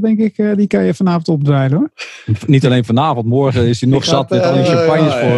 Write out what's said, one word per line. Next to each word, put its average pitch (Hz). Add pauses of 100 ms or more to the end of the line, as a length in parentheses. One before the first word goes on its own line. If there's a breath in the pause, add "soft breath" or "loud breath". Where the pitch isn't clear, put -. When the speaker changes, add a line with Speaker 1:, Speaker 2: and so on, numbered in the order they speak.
Speaker 1:
denk 220
ik, 214
eh, 208
die 202
kan 196
je 185
vanavond 175
opdwijlen, 143
hoor. 294 (560 loud breath)
Speaker 2:
Niet 135
alleen 123
vanavond, 120
morgen 127
is 120
hij 127
nog 135
Speaker 3:
Die -
Speaker 2:
zat 156
Speaker 3:
gaat, 139
Speaker 2:
met -
al -
die 135
Speaker 3:
eh, -
Speaker 2:
champagnes 160
Speaker 3:
ja, 131
Speaker 2:
voor, 127